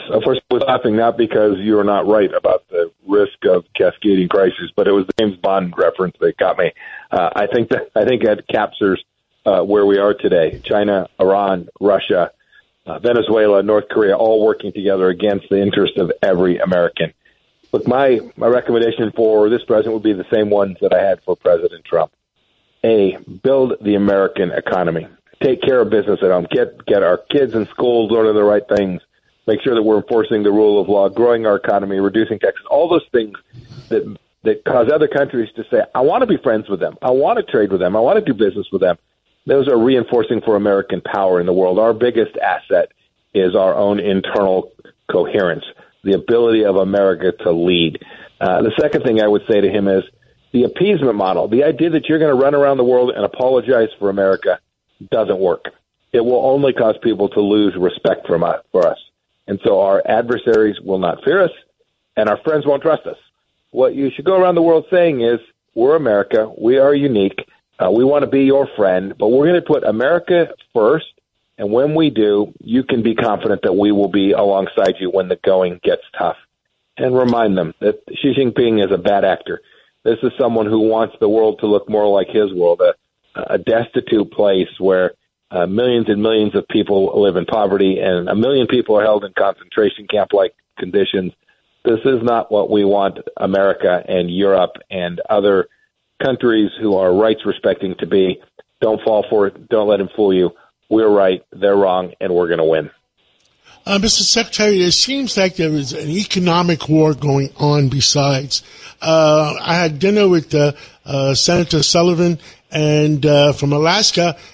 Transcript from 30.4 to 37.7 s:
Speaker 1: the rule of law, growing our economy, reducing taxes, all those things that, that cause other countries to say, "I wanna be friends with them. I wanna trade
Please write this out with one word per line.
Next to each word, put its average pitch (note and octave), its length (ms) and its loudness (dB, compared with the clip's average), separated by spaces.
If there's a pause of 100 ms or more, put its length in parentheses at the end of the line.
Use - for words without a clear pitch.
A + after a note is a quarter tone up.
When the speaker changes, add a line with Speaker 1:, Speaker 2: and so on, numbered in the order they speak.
Speaker 1:
the G#2 80 2
rule G#2 280 4
of F#2+ 120 0
law, G2 180 2
growing A2+ 380 0
our G2+ 100 2
economy, G2 440 -2
reducing G#2+ 380 -2
taxes, - 320 -4
all D#3+ 160 2
those E3 260 0
things A2 260 -2 (500)
that, G#2+ 300 -4 (240)
that G#2+ 220 -2
cause A#2+ 280 2
other D3+ 160 2
countries B2+ 480 -2
to A2 140 -10
say, A2+ 100 2 (140)
"I B2 80 0
wanna F#3+ 240 2
be F#3 100 0
friends A2 320 -2
with F#2+ 120 -6
them. D#2+ 200 -6
I B2+ 120 -2
wanna D#3+ 300 0
trade G#2 300 -2